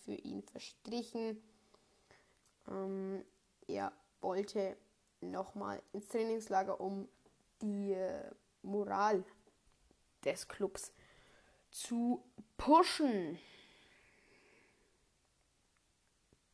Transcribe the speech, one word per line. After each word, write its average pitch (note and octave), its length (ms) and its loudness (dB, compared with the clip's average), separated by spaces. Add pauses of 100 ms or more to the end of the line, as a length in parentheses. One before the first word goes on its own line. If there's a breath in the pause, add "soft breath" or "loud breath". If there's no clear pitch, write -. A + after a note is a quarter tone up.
für G#3 100 -6
ihn - 280 -8
verstrichen. A3+ 1000 -6 (1300 soft breath)
Ähm, F#3+ 560 -4 (420)
er G3 260 -2 (280)
wollte G3 560 -2 (440)
nochmal F#3+ 640 -4 (100)
ins G#3 160 -10
Trainingslager, A3 720 0
um G3 280 -4 (520)
die, G3+ 320 0
äh, F#3 380 -2 (320)
Moral G3+ 640 2 (1000)
des D#3 240 -2
Clubs - 440 -6 (760 soft breath)
zu A#3+ 520 -2 (340)
pushen. B3 800 6 (3250 loud breath)